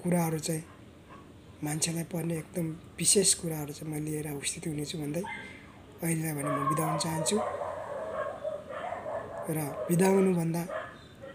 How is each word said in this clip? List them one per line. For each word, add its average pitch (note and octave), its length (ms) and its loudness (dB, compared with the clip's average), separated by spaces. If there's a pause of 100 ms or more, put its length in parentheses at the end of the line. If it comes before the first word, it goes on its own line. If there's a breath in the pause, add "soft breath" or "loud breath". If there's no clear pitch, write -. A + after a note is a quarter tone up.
कुराहरू E3+ 360 2
चाहिँ D#3+ 240 -2 (1000)
मान्छेलाई D#3+ 480 0
पर्ने E3 240 0
एकदम E3 320 -2 (320)
विशेष F#3+ 420 8
कुराहरू D3+ 320 -2
चाहिँ D#3 200 -6
म D3+ 100 -2
लिएर D3+ 320 -4
उपस्थित C#3+ 320 -4
हुनेछु D3+ 320 -2
भन्दै D3+ 240 -2 (800 loud breath)
अहिलेलाई D#3+ 320 2
भने D3 160 0
म C#3+ 180 2
बिदा D3+ 160 4
हुन D#3 140 2
चाहन्छु। D#3+ 380 2 (2250)
र D#3 40 0 (300)
बिदा F3 200 8
हुनुभन्दा F3 540 6 (720)